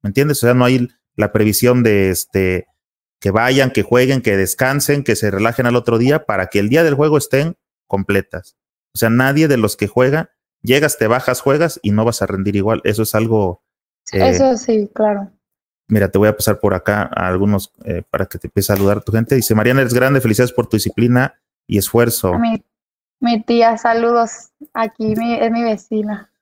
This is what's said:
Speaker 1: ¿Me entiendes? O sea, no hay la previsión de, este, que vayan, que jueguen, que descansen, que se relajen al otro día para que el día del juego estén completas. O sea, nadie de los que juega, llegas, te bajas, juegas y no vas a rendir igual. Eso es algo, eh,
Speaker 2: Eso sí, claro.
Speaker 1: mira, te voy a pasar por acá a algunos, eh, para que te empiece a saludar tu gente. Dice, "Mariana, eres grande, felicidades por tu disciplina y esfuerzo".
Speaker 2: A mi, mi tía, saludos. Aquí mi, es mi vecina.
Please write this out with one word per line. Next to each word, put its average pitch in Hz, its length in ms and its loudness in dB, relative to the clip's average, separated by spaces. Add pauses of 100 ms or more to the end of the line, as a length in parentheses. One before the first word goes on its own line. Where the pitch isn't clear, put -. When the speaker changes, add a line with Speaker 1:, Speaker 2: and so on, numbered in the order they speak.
Speaker 1:
¿Me 101 60 -6
entiendes? 139 340 0
O 117 40 2
sea, 123 80 4
no 123 100 4
hay 123 240 2 (280)
la 104 160 -2
previsión 120 500 2
de, 101 280 2
este, 92 560 -2 (540)
que 98 100 -2
vayan, 127 400 2
que 104 120 -2
jueguen, 127 380 2
que 104 160 0
descansen, 139 680 -2
que 107 120 0
se 104 140 -2
relajen 113 360 -2
al 120 100 0
otro 117 220 0
día 135 280 0
para 92 220 -2
que 104 120 -2
el 101 80 0
día 156 160 2
del 147 100 2
juego 151 240 2
estén 143 380 -2 (320)
completas. 98 680 -4 (380)
O - 40 -10
sea, 113 120 0
nadie 135 380 2
de 139 80 2
los 107 200 -2
que - 120 -2
juega, 139 420 0 (320)
llegas, 147 360 0
te 110 100 0
bajas, 127 320 0
juegas 151 420 -2
y 104 100 -2
no 110 120 2
vas 117 180 -2
a 95 40 -2
rendir 98 300 -4
igual. 101 280 0
Eso 104 180 0
es 107 120 -4
algo, 107 480 0 (500)
eh, 196 180 2
Speaker 2:
Eso 262 260 2
sí, 214 380 -2
claro. 202 360 -2 (580)
Speaker 1:
mira, 101 220 2
te 98 80 0
voy 107 100 4
a 107 80 0
pasar - 240 -2
por 98 140 0
acá 101 400 -2
a 92 140 -2
algunos, 98 440 0 (120)
eh, 87 240 -6
para - 180 -4
que - 120 -14
te - 100 -14
empiece 101 240 -2
a 101 40 2
saludar 98 260 0
tu - 100 -8
gente. 113 220 0
Dice, 131 200 0
"Mariana, 120 280 2
eres 120 120 0
grande, 131 260 2
felicidades 113 320 2
por 113 160 -2
tu - 80 -2
disciplina 120 640 0 (260)
y 101 120 0
esfuerzo". 113 560 0
Speaker 2:
A 87 40 -2
mi, 226 240 -2 (580)
mi 233 220 -2
tía, 233 360 2
saludos. 233 720 -2 (240)
Aquí 220 420 -4
mi, 233 180 -4
es 226 160 -2
mi 233 140 -2
vecina. 214 680 -6 (120)